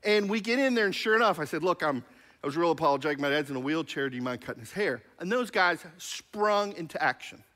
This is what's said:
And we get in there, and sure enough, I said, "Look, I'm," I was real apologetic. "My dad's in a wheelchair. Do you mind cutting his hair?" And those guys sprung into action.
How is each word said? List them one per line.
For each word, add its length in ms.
And 260
we 120
get 180
in 160
there, 120
and 80
sure 200
enough, 240
I 60
said, 180
"Look, 220
I'm," 180
I 60
was 80
real 160
apologetic. 480
"My 100
dad's 180
in 60
a 60
wheelchair. 500
Do 60
you 60
mind 180
cutting 220
his 100
hair?" 320
And 100
those 220
guys 340
sprung 760
into 280
action. 440